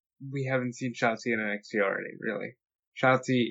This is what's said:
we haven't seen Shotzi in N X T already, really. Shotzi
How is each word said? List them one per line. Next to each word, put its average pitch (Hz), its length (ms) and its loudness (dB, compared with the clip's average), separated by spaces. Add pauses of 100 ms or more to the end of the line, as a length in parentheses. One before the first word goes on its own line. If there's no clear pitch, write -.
(320)
we 135 140 -4
haven't 123 300 0
seen 127 180 -4
Shotzi 113 340 0
in 110 120 2
N 107 180 -2
X - 120 -14
T 110 100 0
already, - 400 0
really. 104 360 -6 (460)
Shotzi 127 500 4